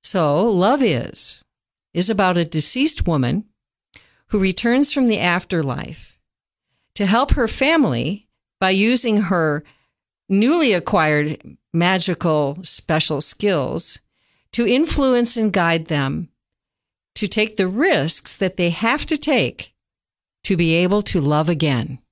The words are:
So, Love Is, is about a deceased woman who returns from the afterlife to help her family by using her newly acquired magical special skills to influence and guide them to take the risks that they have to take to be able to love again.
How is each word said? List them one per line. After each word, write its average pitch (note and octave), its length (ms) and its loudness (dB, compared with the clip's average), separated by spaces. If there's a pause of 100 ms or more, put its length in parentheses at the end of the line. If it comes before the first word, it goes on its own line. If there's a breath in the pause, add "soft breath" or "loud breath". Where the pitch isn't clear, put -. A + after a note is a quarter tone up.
So, D#3+ 460 0
Love G#3+ 320 2
Is, - 600 -2 (500)
is F#3 160 0
about F#3 260 0
a E3+ 80 2
deceased F3+ 640 0
woman D3+ 380 0 (840 soft breath)
who G#3 80 2
returns A#3 520 2
from C4 160 0
the G#3+ 120 0
afterlife E3+ 1000 -4 (760)
to G3+ 120 -2
help A#3 260 2
her A#3+ 160 2
family G#3 800 0 (320)
by F#3+ 100 0
using A3 520 2
her D#3+ 420 0 (640 soft breath)
newly A#3+ 460 2
acquired D#3 680 0 (320)
magical E3 920 0
special D#3 600 0
skills E3 760 -2 (520)
to A#3 160 0
influence B3+ 720 2
and G#3+ 160 0
guide E3 320 0
them D3 420 -4 (880)
to G#3+ 100 -4
take G#3+ 300 -2
the F#3 140 0
risks G#3+ 680 0
that F#3+ 220 -4
they F3 120 0
have A3+ 360 -2
to D#4 100 -2
take B3 580 -2 (680)
to F#3 140 0
be E3 160 2
able F3+ 280 2
to F#3+ 200 -2
love D3+ 260 0
again. C#3 520 -2 (120)